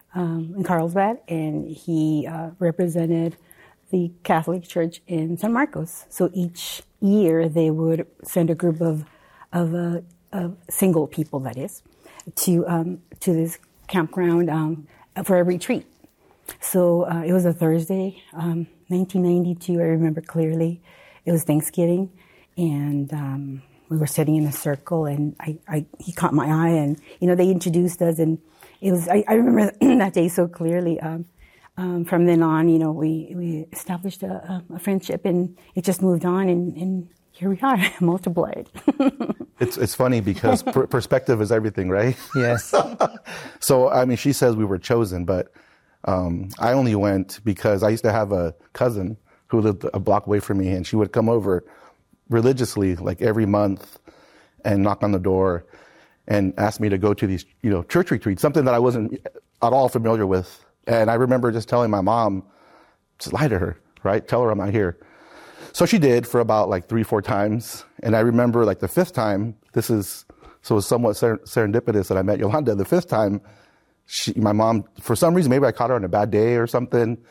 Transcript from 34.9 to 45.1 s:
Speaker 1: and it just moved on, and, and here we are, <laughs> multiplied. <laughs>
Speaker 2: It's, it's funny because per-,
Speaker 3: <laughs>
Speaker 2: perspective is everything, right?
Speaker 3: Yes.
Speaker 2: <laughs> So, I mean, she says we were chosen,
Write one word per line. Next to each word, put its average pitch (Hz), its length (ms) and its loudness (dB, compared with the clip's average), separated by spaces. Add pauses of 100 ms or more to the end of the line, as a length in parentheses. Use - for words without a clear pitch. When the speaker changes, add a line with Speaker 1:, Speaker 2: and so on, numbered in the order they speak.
Speaker 1:
and 180 320 -2 (180)
it 180 100 -6
just 190 160 -2
moved 180 240 2
on, 185 240 0
and, 175 260 -2
and 180 340 -6 (220)
here 190 180 -4
we 190 120 -2
are, 262 180 2 (120)
<laughs> - 100 -18
multiplied. 175 680 -2 (280)
<laughs> 269 380 -2 (240)
Speaker 2:
It's, - 160 -2
it's - 200 -2
funny 127 260 2
because 98 400 0
per-, 135 260 0
Speaker 3:
<laughs> - 100 -2
Speaker 2:
perspective 123 440 0
is 104 100 0
everything, 107 380 0
right? 110 260 2 (200)
Speaker 3:
Yes. 120 400 0 (440)
Speaker 2:
<laughs> - 400 -18
So, 131 300 4
I 127 160 4
mean, 123 120 0
she 143 140 0
says 123 240 2
we 107 100 0
were 95 120 -2
chosen, 92 480 -2